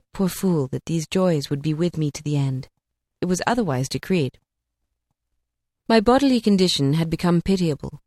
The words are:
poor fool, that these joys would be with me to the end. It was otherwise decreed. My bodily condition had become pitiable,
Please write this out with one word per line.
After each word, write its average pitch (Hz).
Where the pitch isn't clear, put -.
poor 185
fool, 165
that -
these 160
joys 180
would 143
be 151
with 170
me 151
to -
the 147
end. 135
It -
was 180
otherwise 165
decreed. 143
My 226
bodily 254
condition 180
had 165
become 170
pitiable, 165